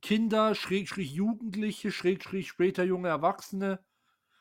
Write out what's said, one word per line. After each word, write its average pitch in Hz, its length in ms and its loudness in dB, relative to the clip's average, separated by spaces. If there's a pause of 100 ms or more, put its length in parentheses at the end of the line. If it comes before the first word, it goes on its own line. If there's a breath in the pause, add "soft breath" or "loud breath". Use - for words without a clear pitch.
Kinder, 220 520 4
Schrägstrich 185 600 -2
Jugendliche, 214 800 -2
Schrägstrich 185 580 -2
später 185 340 2
junge 180 240 0
Erwachsene, 190 760 0 (580)